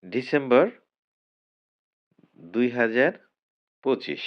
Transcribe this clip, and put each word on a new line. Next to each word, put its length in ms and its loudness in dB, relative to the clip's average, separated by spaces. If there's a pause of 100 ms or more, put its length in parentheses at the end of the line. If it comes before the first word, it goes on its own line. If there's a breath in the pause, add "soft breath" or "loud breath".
ডিসেম্বর 640 2 (1700)
দুই 340 -2
হাজার 420 0 (720)
পঁচিশ। 440 -4